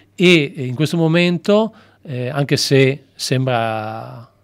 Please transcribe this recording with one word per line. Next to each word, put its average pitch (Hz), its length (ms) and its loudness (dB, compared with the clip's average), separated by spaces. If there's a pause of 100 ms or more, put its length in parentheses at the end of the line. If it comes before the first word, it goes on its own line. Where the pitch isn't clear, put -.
(160)
e, 175 400 4
e 135 100 -6
in 127 100 -6
questo 151 200 -2
momento, 175 800 0 (300)
eh, 123 260 -8
anche 143 260 -2
se 135 580 2
sembra, 117 1160 -4 (140)